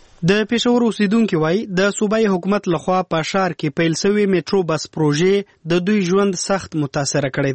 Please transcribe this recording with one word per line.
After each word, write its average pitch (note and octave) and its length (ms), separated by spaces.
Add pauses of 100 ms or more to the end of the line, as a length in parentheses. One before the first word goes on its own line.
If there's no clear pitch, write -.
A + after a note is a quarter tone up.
(300)
د G#3 180
پېښور A#3+ 360
اوسیدونکي G#3 580
وایي E3+ 180 (160)
د G3 220
صوبایي A3 320
حکومت F#3+ 420
لخوا F#3 240 (160)
په D#3+ 160
ښار F#3+ 320
کې D#3 160
پیل E3 240
سوی G#3 320
میټرو F3+ 260 (120)
بس D#3 120 (140)
پروژې E3+ 760
د F3 140
دوی G#3 220
ژوند G3 320
سخت - 420
متاثره C#3 540
کړی C#3 180